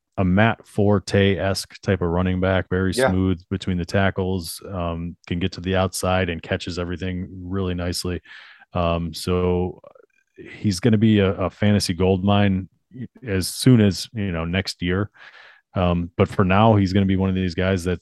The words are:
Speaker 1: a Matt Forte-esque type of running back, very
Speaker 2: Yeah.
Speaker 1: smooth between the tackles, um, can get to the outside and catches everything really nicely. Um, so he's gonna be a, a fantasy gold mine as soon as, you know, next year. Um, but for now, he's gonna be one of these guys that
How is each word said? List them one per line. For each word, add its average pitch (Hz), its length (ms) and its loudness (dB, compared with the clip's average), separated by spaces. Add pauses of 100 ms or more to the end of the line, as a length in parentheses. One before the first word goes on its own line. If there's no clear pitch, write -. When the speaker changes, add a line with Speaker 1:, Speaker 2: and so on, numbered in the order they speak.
(160)
Speaker 1:
a 98 80 0
Matt 101 420 2
Forte-esque 98 1160 0
type 95 200 -2
of 87 80 0
running 92 300 0
back, 92 280 0
very 92 240 0
Speaker 2:
Yeah. 127 180 2
Speaker 1:
smooth 92 380 0
between 92 300 -4
the 85 80 -4
tackles, 95 840 -2
um, 85 480 -6 (120)
can 90 100 -4
get 92 140 -4
to - 80 -14
the 92 160 -2
outside 92 520 0
and 85 140 -6
catches 90 360 -6
everything 90 500 -6 (160)
really 92 300 -4
nicely. 87 460 -6 (540)
Um, 85 400 -2
so 90 680 -2 (560)
he's - 440 -4
gonna 110 180 4
be 107 220 6
a, 95 140 4
a 90 160 -4
fantasy 104 440 2
gold 92 300 2
mine 101 440 2 (580)
as 98 220 -2
soon 127 320 4
as, 101 320 2
you 101 200 -4
know, 82 120 -4
next 87 380 -4
year. 92 280 -2 (640)
Um, 87 420 0
but 98 120 2
for - 160 2
now, 104 320 6
he's 98 160 2
gonna 98 140 2
be 95 100 2
one 95 140 0
of 92 60 -2
these 92 180 -2
guys 90 300 0
that 90 180 -2